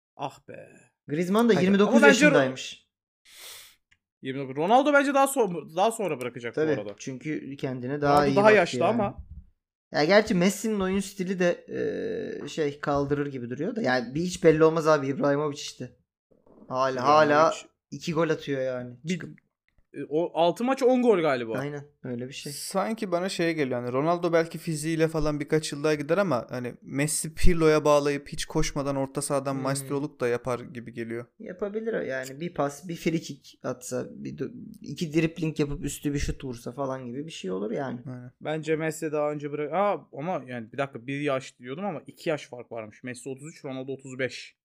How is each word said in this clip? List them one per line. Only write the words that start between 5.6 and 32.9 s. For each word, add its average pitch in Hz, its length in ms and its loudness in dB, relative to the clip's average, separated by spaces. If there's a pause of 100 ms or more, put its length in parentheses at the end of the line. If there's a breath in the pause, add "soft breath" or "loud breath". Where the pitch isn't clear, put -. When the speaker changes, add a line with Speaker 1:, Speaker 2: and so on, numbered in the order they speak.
Speaker 1:
daha 208 160 2
sonra 175 280 -4
bırakacak 120 340 -8
Speaker 2:
Tabii, 151 220 0
Speaker 1:
bu 107 40 -4
arada. 101 180 -8
Speaker 2:
çünkü 139 580 -10
kendine 131 440 -6
daha 143 160 4
Speaker 1:
Ronaldo 143 160 4
Speaker 2:
iyi 135 40 2
Speaker 1:
daha 202 80 6
Speaker 2:
baktı 214 120 10
Speaker 1:
yaşlı 175 220 2
Speaker 2:
yani. 165 120 2
Speaker 1:
ama. - 280 -2 (760)
Speaker 2:
Ya 143 120 2
gerçi 208 300 6
Messi'nin 202 460 2
oyun 190 200 0
stili 190 380 -6
de, 175 260 2 (800)
e, 143 40 -8
şey 147 320 -4
kaldırır 143 460 -2
gibi 123 240 -8
duruyor 147 260 -4
da. 220 60 -4
Yani 127 320 0
bir 151 60 -2
hiç 180 240 -2
belli 156 200 8
olmaz 160 240 4
abi, 151 180 4
İbrahimovic 143 500 0
işte. - 400 -12 (720)
Hala, 131 360 0
hala 151 220 8
Speaker 1:
İbrahimovic. 151 300 6 (340)
Speaker 2:
iki 143 220 -8
gol 160 180 2
atıyor 143 320 -4
yani. 123 420 -6
Speaker 1:
Bir, 156 80 -12
Speaker 2:
Çıkıp 151 260 -8 (560)
Speaker 1:
e, - 40 -14 (100)
o 160 220 0 (100)
altı 170 240 2
maç 269 180 0
on 254 200 6
gol 226 160 6
galiba. 123 400 0
Speaker 2:
Aynen, 143 260 -6 (180)
öyle 123 260 -8
bir 139 40 -18
şey. 143 200 -12
Speaker 3:
Sanki 196 600 -4
bana 175 160 0
şey 170 260 0
geliyor, 127 260 -2
hani 123 120 -6
Ronaldo 165 400 0
belki 165 260 2
fiziğiyle 160 500 0
falan 151 320 0
birkaç 156 320 -2
yıl 143 120 -6
daha 156 100 4
gider 147 240 -2
ama 151 320 0
hani 123 320 -8
Messi 156 520 -4
Pirlo'ya 156 500 8
bağlayıp 143 440 4
hiç - 160 -6
koşmadan 143 520 -2
orta 135 260 -4
sahadan 139 320 -2
Speaker 2:
Hmm. 135 80 -6
Speaker 3:
maestroluk 139 580 -4
da 123 80 2
yapar 120 320 -2
gibi 120 320 -14
geliyor. 117 340 -8 (120)
Speaker 2:
Yapabilir 214 560 -8
o 180 60 -2
yani. 131 400 -8
Bir 170 140 -8
pas, 143 340 -4
bir 170 80 -8